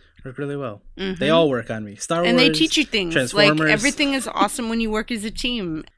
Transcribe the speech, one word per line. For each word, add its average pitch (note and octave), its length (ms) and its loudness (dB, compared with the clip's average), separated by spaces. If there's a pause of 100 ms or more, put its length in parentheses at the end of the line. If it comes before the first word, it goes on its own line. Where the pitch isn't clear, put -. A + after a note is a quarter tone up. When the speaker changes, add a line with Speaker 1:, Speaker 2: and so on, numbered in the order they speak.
(260)
Speaker 1:
Work B2+ 120 -14
really C#3+ 200 -6
well. A#2 240 -10 (160)
Speaker 2:
Mm-hmm. F#3 220 -6
Speaker 1:
They D3 100 0
all E3 200 6
work A#2+ 220 -2
on A2 140 -6
me. G2+ 100 -14
Star E3 280 -4
Speaker 2:
And A#3 140 2
they C4 120 6
Speaker 1:
Wars, - 100 0
Speaker 2:
teach D#4+ 180 2
you D4+ 80 2
things. F3+ 280 -2
Speaker 1:
Transformers. D#3 460 4
Speaker 2:
Like, D#3 100 2
everything C#4 440 2
is C4+ 140 -2
awesome G#3 420 0
when A3+ 120 0
you A3 100 -2
work G#3+ 200 -4
as G#3+ 120 -4
a A3 80 -8
team. G3+ 520 -6 (140)